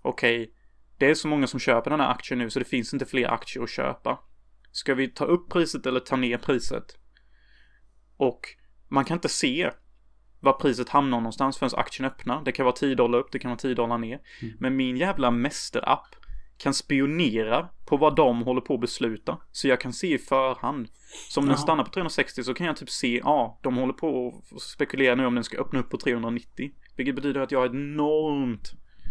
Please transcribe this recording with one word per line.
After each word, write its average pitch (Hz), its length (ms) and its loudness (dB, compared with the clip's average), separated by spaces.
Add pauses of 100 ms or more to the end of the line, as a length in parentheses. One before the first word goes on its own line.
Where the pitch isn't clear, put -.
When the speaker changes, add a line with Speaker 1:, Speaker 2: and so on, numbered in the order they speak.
Speaker 1:
okej, 117 520 0 (440)
det 143 120 6
är 156 60 8
så 160 120 -4
många 147 200 2
som 131 120 -4
köper 120 300 2
den 151 100 0
här 135 120 2
aktien 123 280 -4
nu 117 100 -4
så 135 100 -2
det 123 60 -2
finns 120 280 -4
inte 131 120 -2
fler 127 220 0
aktier - 360 -4
att 113 60 -6
köpa. 131 500 -4 (520)
Ska - 240 -2
vi 131 120 0
ta 143 180 -4
upp 175 240 0
priset 175 360 0
eller 123 140 0
ta - 160 -4
ner 123 220 0
priset? - 460 0 (1300)
Och 131 220 2 (480)
man 139 180 2
kan 165 120 -2
inte 160 120 -2
se 147 420 0 (680)
var 135 140 6
priset 127 360 0
hamnar 139 280 2
någonstans 117 400 -2
förrän 127 180 -2
aktien 120 320 -2
öppnar. 135 360 -4
Det 139 80 -2
kan 135 140 0
vara 127 100 4
tio 139 200 0
dollar 120 240 4
upp, - 120 -4
det 139 80 -4
kan 127 120 -4
vara 117 80 -6
tio 127 160 -2
dollar 117 220 0
ner. 117 220 -6 (220)
Speaker 2:
Mm. 113 180 -10
Speaker 1:
Men 131 160 0
min 127 220 0
jävla 143 340 2
mästerapp - 840 0 (420)
kan 139 160 0
spionera 139 960 2 (160)
på 147 120 2
vad 143 180 6
de 123 260 6
håller 127 200 0
på - 120 -2
att 123 80 0
besluta. 110 560 -2 (140)
Så - 160 -2
jag 127 140 4
kan 127 120 -6
se 175 200 -2
i 135 40 2
förhand. 131 680 0 (420)
Så - 100 0
om 143 60 4
den 139 100 6
Speaker 2:
Ja. 139 60 0
Speaker 1:
stannar 151 220 2
på - 80 -12
trehundrasextio 156 520 -2
så 127 100 -2
kan 170 140 -4
jag 156 100 -2
typ 131 120 -12
se, 120 340 0
ja, 127 400 0
de 127 140 0
håller 131 160 0
på 127 480 -4 (140)
att - 60 -14
spekulera 135 540 2
nu 131 100 2
om 123 100 2
den 120 80 -2
ska - 140 -10
öppna 135 220 0
upp 123 100 -2
på - 80 -4
trehundranittio. 117 760 -4 (240)
Vilket 131 200 -2
betyder 139 260 -2
att 131 100 -2
jag 139 80 2
har 127 80 4
enormt 143 1040 0 (400)